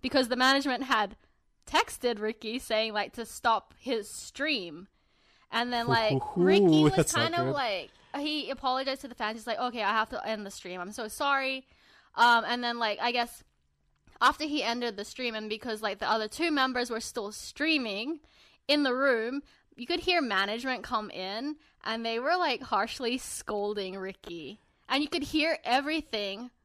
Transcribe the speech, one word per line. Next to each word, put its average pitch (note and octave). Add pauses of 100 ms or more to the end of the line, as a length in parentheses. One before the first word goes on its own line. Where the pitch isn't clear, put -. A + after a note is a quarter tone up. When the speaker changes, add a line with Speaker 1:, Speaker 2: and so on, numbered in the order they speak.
Speaker 1:
because C4
the A#3+
management C4
had A3 (500)
texted A#3+
Ricky A3
saying, A3
like, G#3
to A#3
stop -
his A3+
stream. G3 (600)
And B3
then, A#3
like, A3+
Speaker 2:
Hoo, C3+
hoo, -
hoo. F3
Speaker 1:
Ricky F#3
was D3
Speaker 2:
That's E3+
not D4 (100)
Speaker 1:
kind -
of E4+
Speaker 2:
good. C#4
Speaker 1:
like, G#3+ (280)
he D4
apologized C4
to C#4
the A#3
fans. A3
He's G#3+
like, A#3
"Okay, A#3+
I G3+
have A3+
to -
end G#3+
the G3
stream. F#3
I'm F3+
so A3
sorry." C4+ (500)
Um, A#3
and A#3+
then, A#3+
like, A3
I A#3+
guess A#3+ (800)
after C#4
he D4
ended A#3
the G3+
stream A#3+
and G#3+
because, G#3+
like, G3+
the -
other G#3+
two E4
members C4
were A3+
still G#3+
streaming C4+ (460)
in D4
the B3+
room, B3+ (340)
you A#3+
could F4
hear F4
management A3
come G#3+
in A3+ (280)
and A3+
they A3+
were, D4
like, D#4
harshly A#3
scolding G#3
Ricky. F#3 (280)
And C#4
you C#4+
could E4
hear D4+
everything B3 (140)